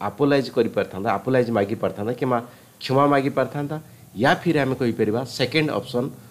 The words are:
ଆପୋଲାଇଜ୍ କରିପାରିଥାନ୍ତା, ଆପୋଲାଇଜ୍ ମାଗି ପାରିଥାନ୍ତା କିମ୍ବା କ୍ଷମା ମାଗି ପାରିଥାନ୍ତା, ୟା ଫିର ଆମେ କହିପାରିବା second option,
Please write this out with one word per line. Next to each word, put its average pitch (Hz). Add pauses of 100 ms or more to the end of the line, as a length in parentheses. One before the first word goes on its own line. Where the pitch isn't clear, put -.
ଆପୋଲାଇଜ୍ 135
କରିପାରିଥାନ୍ତା, 104
ଆପୋଲାଇଜ୍ 117
ମାଗି 104
ପାରିଥାନ୍ତା 104
କିମ୍ବା 123 (420)
କ୍ଷମା 135
ମାଗି 143
ପାରିଥାନ୍ତା, 143 (420)
ୟା 117
ଫିର 170
ଆମେ 131
କହିପାରିବା 113
second 139
option, 123 (220)